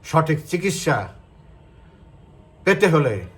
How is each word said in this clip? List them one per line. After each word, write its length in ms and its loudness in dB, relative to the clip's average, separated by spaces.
সঠিক 300 0
চিকিৎসা 480 -2
পেতে 280 4
হলে 220 2